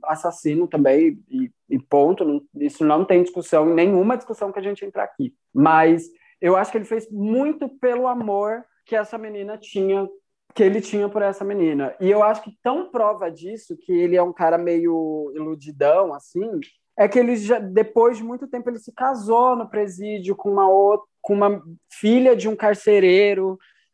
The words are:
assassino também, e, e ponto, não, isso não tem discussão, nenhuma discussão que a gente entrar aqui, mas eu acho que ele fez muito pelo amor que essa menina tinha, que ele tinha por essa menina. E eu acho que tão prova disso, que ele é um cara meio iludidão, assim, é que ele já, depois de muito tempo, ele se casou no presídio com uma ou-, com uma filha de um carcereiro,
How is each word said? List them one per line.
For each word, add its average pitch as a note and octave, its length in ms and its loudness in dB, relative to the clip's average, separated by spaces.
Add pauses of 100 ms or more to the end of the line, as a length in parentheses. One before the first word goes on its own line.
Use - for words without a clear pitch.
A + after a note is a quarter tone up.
assassino D#3 640 -4
também, D3 520 2 (100)
e, C3 220 -6 (180)
e C3+ 80 -2
ponto, D3 480 2
não, D3 160 -2 (140)
isso C#3+ 280 -6
não D#3 220 2
tem F3+ 160 4
discussão, F3 500 0
nenhuma F#3+ 460 2
discussão G#3+ 340 -10
que F#3+ 60 -12
a F#3+ 60 -8
gente G3+ 200 -8
entrar G3 200 -8
aqui, - 320 -8 (180)
mas D#3+ 540 4 (340)
eu F3+ 140 2
acho G3 160 -2
que A3+ 80 -2
ele G3+ 60 -8
fez A3 260 -8
muito B3+ 580 -4
pelo B3 380 -2
amor A3 560 -4 (200)
que - 120 -6
essa G#3+ 220 -6
menina G#3+ 420 -12
tinha, G3 480 -4 (460)
que A3 100 2
ele G3+ 180 2
tinha G3+ 260 -4
por G#3 140 -4
essa G3 240 -4
menina. D#3+ 540 -2
E F#3+ 100 0
eu G#3 140 4
acho G#3+ 180 2
que - 220 -20
tão D4+ 260 -4
prova G#3+ 400 -2
disso, E3+ 480 -14
que - 140 -8
ele F3 240 2
é F3+ 80 4
um F3 100 -4
cara E3+ 240 2
meio E3 800 -2
iludidão, D#3 800 0
assim, F#3 440 -8 (380)
é G#3 100 4
que A3 120 2
ele B3 160 2
já, G#3+ 240 0
depois G#3+ 580 0
de A3 60 -14
muito B3 240 -12
tempo, A#3+ 220 -12
ele A#3 100 -6
se - 120 -20
casou B3 640 0
no A#3 140 -8
presídio G3+ 680 -6
com - 160 -6
uma G3 160 2
ou-, G3+ 360 4 (180)
com - 140 -2
uma G3+ 260 0 (300)
filha B3 440 4
de G#3+ 140 -2
um G#3+ 60 -4
carcereiro, G3 1040 2 (340)